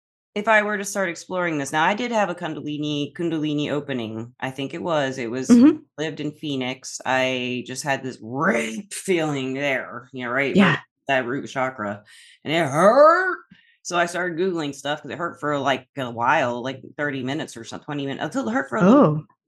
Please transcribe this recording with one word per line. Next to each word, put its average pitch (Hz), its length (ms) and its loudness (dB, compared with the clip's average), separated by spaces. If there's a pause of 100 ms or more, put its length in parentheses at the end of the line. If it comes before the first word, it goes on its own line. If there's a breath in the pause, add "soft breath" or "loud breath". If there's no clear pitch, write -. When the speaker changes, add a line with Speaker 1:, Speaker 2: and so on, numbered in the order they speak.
(360)
Speaker 1:
if 208 120 -4
I 220 160 6
were 208 140 -2
to 196 80 -4
start 196 240 -2
exploring 170 480 -4
this, 135 160 -4
now 156 120 4
I 190 100 4
did 240 160 -4
have 208 180 2
a 175 60 -4
Kundalini, 147 800 -6
Kundalini 151 580 -2
opening. 120 680 -4
I 131 120 -4
think 135 220 -8
it 170 100 -8
was, 143 340 0
it 117 140 -4
was 131 200 -2
Speaker 2:
Mm-hmm. 277 260 8 (200)
Speaker 1:
lived 156 240 -6
in 147 120 -4
Phoenix. 131 720 -6
I 127 600 0
just 131 160 -8
had 135 200 0
this 123 180 -8
rape 202 720 -2
feeling 147 600 -2
there, 123 580 -4
you 127 120 -8
know, 120 60 -4
right? 131 240 0
Speaker 2:
Yeah. 180 240 6 (280)
Speaker 1:
That 131 200 2
root 135 220 -4
chakra, 113 540 -4 (420 soft breath)
and 143 80 -4
it 165 120 2
hurt. 254 720 6 (460 soft breath)
So 175 140 -4
I 175 100 4
started 175 320 -4
Googling 170 360 -2
stuff 147 260 -4
'cause 131 100 -10
it 113 60 -8
hurt 170 240 -8
for, 147 180 0
like, 131 280 0 (100)
a 127 140 -4
while, 120 520 0
like, 131 180 -8 (160)
thirty 143 260 -4
minutes 131 340 -6
or 113 80 -12
so, 113 140 -12
twenty 143 260 -6
minutes, 139 180 -6
until 220 240 -4
it 214 60 -2
hurt - 160 -2
for 226 80 -4
a 214 60 2
little 233 180 8
Speaker 2:
Oh. 156 220 4 (240)